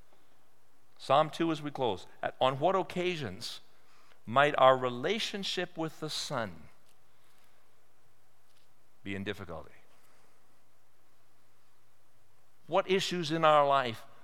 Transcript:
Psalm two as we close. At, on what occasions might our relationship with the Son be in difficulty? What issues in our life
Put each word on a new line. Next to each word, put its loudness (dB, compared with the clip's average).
Psalm 6
two 0
as -2
we -6
close. 0
At, 0
on 4
what 4
occasions -2
might 6
our 10
relationship -2
with -4
the -4
Son -2
be -4
in -2
difficulty? -6
What 4
issues 4
in 4
our 10
life 4